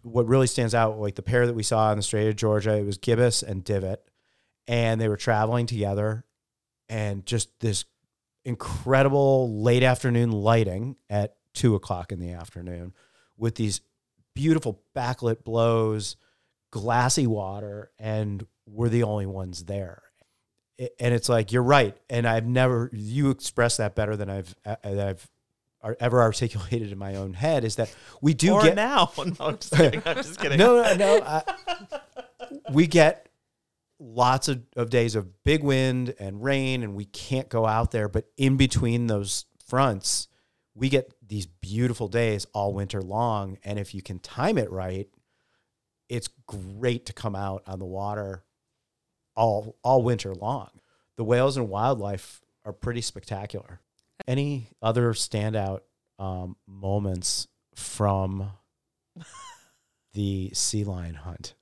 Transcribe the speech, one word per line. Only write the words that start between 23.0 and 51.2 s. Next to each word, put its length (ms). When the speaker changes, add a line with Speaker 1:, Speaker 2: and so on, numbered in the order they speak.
Speaker 1:
expressed 500
that 160
better 200
than 140
I've, 260
uh, 180
that 240
I've 200
ar-, 180
ever 220
articulated 680
in 60
my 180
own 180
head, 300
is 120
that 180
we 120
do 200
Speaker 2:
Or 100
Speaker 1:
get 120
Speaker 2:
now. 380
<laughs> 40
No, 220
I'm 180
just 180
kidding. 300
I'm 100
just 240
kidding. 180
Speaker 1:
No, 240
no, 140
no. 300
I, 180
Speaker 2:
<laughs> 640
Speaker 1:
we 160
get 400
lots 480
of, 140
of 140
days 260
of 280
big 200
wind 560
and 240
rain, 400
and 120
we 100
can't 440
go 160
out 260
there. 160
But 180
in 200
between 500
those 380
fronts, 600
we 160
get 240
these 180
beautiful 600
days 460
all 200
winter 280
long. 640
And 140
if 160
you 80
can 180
time 380
it 140
right, 360
it's 200
great 600
to 60
come 220
out 320
on 120
the 60
water 580
all, 480
all 180
winter 320
long. 360
The 60